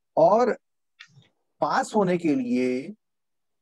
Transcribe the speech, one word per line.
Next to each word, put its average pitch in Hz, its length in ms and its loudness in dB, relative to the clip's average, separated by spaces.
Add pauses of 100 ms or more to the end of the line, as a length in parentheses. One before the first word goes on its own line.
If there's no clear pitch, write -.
(180)
और 196 400 4 (1040)
पास 180 340 -2
होने 180 220 2
के 160 180 0
लिए 127 580 -4 (680)